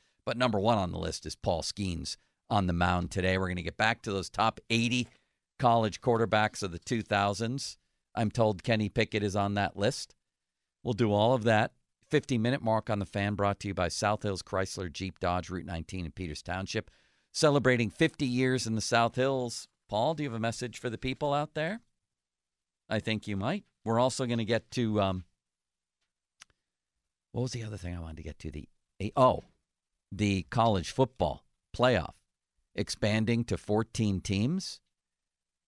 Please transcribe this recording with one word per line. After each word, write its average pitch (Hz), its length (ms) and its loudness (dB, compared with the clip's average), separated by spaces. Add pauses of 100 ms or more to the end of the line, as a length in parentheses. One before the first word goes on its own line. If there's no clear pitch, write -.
(260)
But 120 120 -4
number 120 220 2
one 110 180 4
on 90 140 0
the 87 80 -6
list 82 260 -6
is 76 80 -10
Paul 85 280 -2
Skeens 85 560 -6 (320)
on 98 180 2
the 87 60 2
mound 87 360 2
today. 92 280 0
We're 95 100 -2
gonna 90 140 -4
get 80 160 -8
back 110 240 0
to 113 100 -6
those 95 180 -4
top 110 300 0 (100)
eighty 120 380 0 (500)
college 117 440 4
quarterbacks 110 600 2
of 92 120 -4
the 85 60 -8
two 117 220 -2
thousands. 101 760 -2 (360)
I'm 110 160 0
told 107 320 2
Kenny 110 280 0
Pickett 107 340 0
is 101 140 0
on 101 160 0
that 101 240 -2
list. - 360 -2 (680)
We'll 123 100 0
do 104 200 4
all 110 200 6
of 113 120 0
that. 110 260 4 (380)
Fifty-minute 127 520 0
mark 110 280 0
on 107 100 0
the 98 60 -2
Fan, 101 300 -2
brought 101 260 0
to 101 80 -6
you 95 40 -4
by 90 140 0
South 104 360 -2
Hills 98 200 -4
Chrysler 95 480 -4
Jeep 92 280 -8
Dodge, 90 300 -2
Route 90 160 -8
nineteen 87 400 -8
in 78 60 -8
Peters 82 300 -8
Township. 95 500 -6 (400)
Celebrating 127 580 4
fifty - 360 0
years 127 420 0
in 113 80 -2
the 110 60 -2
South 117 340 2
Hills. 127 540 -2 (180)
Paul, 117 260 0
do 151 100 -6
you 139 60 -4
have 117 60 -6
a 110 60 -4
message 117 360 -4
for 127 120 -6
the 113 80 -6
people 139 360 -2
out 147 200 -2
there? 170 260 -4 (1120)
I 110 120 -2
think 110 260 -4
you 104 80 -4
might. 131 300 -4 (180)
We're 113 160 2
also 131 260 2
gonna 117 200 -2
get 113 260 -2
to, 110 300 2
um, 95 240 0 (2000)
what 120 80 -2
was 127 100 -4
the 113 140 -8
other 107 100 -10
thing 90 180 -8
I 87 60 -8
wanted 82 180 -12
to 78 60 -14
get 80 160 -12
to? 80 100 -10
The, 73 200 -12 (320)
a-, 101 160 -4
oh, 127 260 4 (680)
the 98 340 2
college 110 480 2
football - 520 0 (320)
playoff 120 380 2 (600)
expanding 110 680 0
to 95 140 -4
fourteen 104 640 0
teams. 117 580 -2 (880)